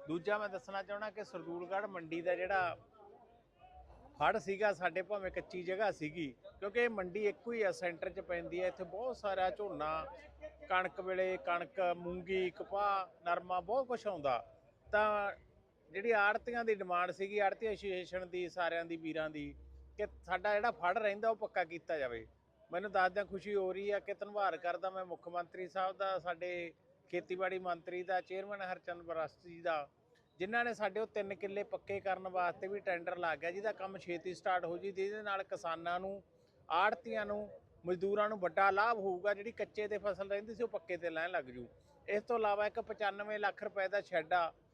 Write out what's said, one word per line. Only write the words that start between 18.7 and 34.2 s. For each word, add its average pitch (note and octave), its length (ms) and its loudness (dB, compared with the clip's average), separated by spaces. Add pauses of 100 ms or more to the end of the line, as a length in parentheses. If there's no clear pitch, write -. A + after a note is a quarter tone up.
ਦੀ, E3 120 -4
ਵੀਰਾਂ D#3 340 -2
ਦੀ, D3 240 -8 (420)
ਕਿ G#3 100 -2
ਸਾਡਾ F#3 480 0
ਜਿਹੜਾ A3 160 4
ਫੜ F3+ 280 2
ਰਹਿੰਦਾ G#3+ 320 2
ਉਹ A3 60 4
ਪੱਕਾ G3 280 0
ਕੀਤਾ E3 340 -4
ਜਾਵੇ। A#2+ 280 -2 (440)
ਮੈਨੂੰ F#3+ 220 -4
ਦੱਸਦਿਆਂ F#3+ 320 4
ਖੁਸ਼ੀ F#3+ 300 -6
ਹੋ F#3 180 2
ਰਹੀ G3+ 180 -2
ਆ G3+ 80 2
ਕਿ G3 160 -6
ਧੰਨਵਾਦ G3 420 2
ਕਰਦਾ F3 340 -2
ਮੈਂ F#3+ 140 -4
ਮੁੱਖ F3 240 -10
ਮੰਤਰੀ F3 400 -4
ਸਾਹਿਬ F#3+ 280 0
ਦਾ, F#3+ 220 0
ਸਾਡੇ F3 540 -4 (380)
ਖੇਤੀਬਾੜੀ F#3 480 0
ਮੰਤਰੀ F3+ 440 -4
ਦਾ, F3+ 180 2
ਚੇਅਰਮੈਨ G3 420 -6
ਹਰਚੰਦ F3+ 400 -6
ਬਰਾਸਤ D#3+ 440 -6
ਜੀ E3+ 140 -14
ਦਾ, D#3+ 280 0 (500)
ਜਿਨ੍ਹਾਂ A3+ 260 2
ਨੇ A#3+ 100 -2
ਸਾਡੇ G#3 260 0
ਉਹ A3 60 0
ਤਿੰਨ G3+ 280 -2
ਕਿੱਲੇ G3 280 -4
ਪੱਕੇ G3 380 -4
ਕਰਨ F#3+ 280 -2
ਵਾਸਤੇ F3+ 400 0
ਵੀ G3+ 120 -2
ਟੈਂਡਰ F3 360 -2
ਲੱਗ E3 220 2
ਗਿਆ, E3+ 120 -2
ਜਿਹਦਾ G3+ 220 -2
ਕੰਮ F#3+ 260 -6
ਛੇਤੀ F3 360 -4